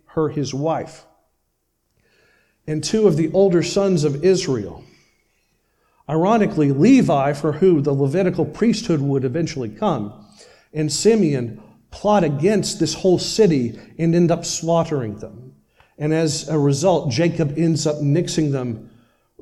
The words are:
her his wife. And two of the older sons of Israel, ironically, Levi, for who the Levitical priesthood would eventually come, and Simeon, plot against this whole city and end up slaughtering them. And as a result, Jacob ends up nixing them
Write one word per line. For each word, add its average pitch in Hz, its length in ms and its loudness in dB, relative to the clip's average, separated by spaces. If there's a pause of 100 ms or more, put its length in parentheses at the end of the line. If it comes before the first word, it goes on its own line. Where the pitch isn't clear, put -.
her 156 200 -2
his 147 240 -6
wife. 143 520 -6 (1600)
And 151 160 -4
two 220 240 2
of 156 100 2
the 160 160 0
older 185 300 4
sons 190 400 0
of 143 200 -2
Israel, 127 600 0 (1200)
ironically, 165 640 0
Levi, 147 600 4
for 147 200 -2
who 165 280 2
the 143 100 0
Levitical 147 540 0
priesthood 170 560 -2
would 139 240 0
eventually 135 440 -6
come, 110 440 -4 (580)
and 156 200 -4
Simeon, 151 680 0 (300)
plot 208 340 2
against 160 560 0
this 156 140 -2
whole 180 240 2
city 143 600 0 (180)
and 165 160 0
end 175 160 4
up 160 160 -2
slaughtering 156 720 -2
them. 117 380 -18 (420)
And 151 160 -2
as 156 360 -2
a 156 100 0
result, 143 520 2
Jacob 160 460 -2
ends 160 300 0
up 147 100 0
nixing 147 540 0
them 123 400 -6 (500)